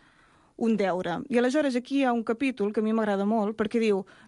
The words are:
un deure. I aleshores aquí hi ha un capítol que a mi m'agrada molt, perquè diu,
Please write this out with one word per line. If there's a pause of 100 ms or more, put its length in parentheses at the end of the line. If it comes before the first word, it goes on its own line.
(580)
un
deure.
I
aleshores
aquí
hi
ha
un
capítol
que
a
mi
m'agrada
molt,
perquè
diu, (240)